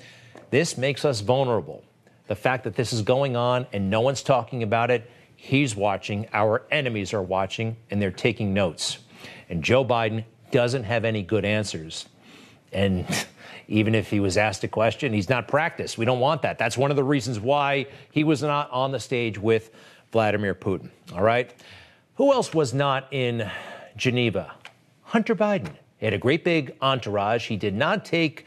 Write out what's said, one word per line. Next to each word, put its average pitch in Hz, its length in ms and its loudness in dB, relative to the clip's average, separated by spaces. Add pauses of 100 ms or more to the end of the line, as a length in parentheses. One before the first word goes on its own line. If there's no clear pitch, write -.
(520)
This 151 240 2
makes 135 300 0
us 117 160 0
vulnerable. 117 600 0 (440)
The 104 100 -4
fact 127 280 0
that 110 120 -8
this 123 160 -2
is 117 80 0
going 127 360 2
on 123 360 0
and 98 160 -2
no 110 140 2
one's 135 200 0
talking 120 400 0
about 117 280 2
it, 117 200 -2 (240)
he's 135 400 0
watching, 101 600 -2
our 110 360 2
enemies 117 440 -2
are 101 80 0
watching, 98 560 -2 (120)
and 101 120 0
they're 95 80 0
taking 104 420 -2
notes. 95 460 -2 (500)
And 82 160 -4
Joe 127 180 4
Biden 113 420 0 (260)
doesn't 123 340 2
have 113 220 0
any 107 160 0
good 101 240 0
answers. 98 600 -4 (640)
And 95 360 0 (400)
<laughs> - 200 -20
even 107 280 2
if 107 160 0
he 104 100 2
was 95 160 0
asked 104 260 2
a 107 60 -2
question, 113 460 0
he's 98 160 0
not 123 180 -2
practiced. 147 480 -2
We 113 80 -2
don't 127 160 2
want 147 220 2
that. 92 160 -2
That's 113 180 -2
one 139 140 2
of 143 80 0
the 139 60 2
reasons 127 360 0
why 139 460 0 (240)
he 151 120 0
was 147 200 2
not 147 280 0
on 131 220 -2
the 123 80 -4
stage 117 380 -2
with 110 320 2 (420)
Vladimir 104 420 2
Putin, - 360 -4 (240)
all 90 80 -4
right? 120 280 4 (640)
Who 277 140 6
else 247 220 2
was 147 220 2
not 135 360 0
in 120 400 -2 (460)
Geneva? 117 560 0 (480)
Hunter 226 340 0
Biden. 190 380 -2 (240)
He - 80 -6
had 110 80 0
a 104 60 0
great 160 260 0
big 160 380 0
entourage. 113 640 0
He 110 80 -4
did 95 180 -2
not 160 300 0
take, 165 420 -2